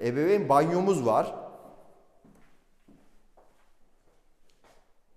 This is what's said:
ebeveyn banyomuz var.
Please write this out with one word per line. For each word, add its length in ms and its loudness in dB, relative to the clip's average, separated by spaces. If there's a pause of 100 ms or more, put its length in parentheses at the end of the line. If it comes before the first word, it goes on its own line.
ebeveyn 440 0
banyomuz 560 2
var. 300 0 (3750)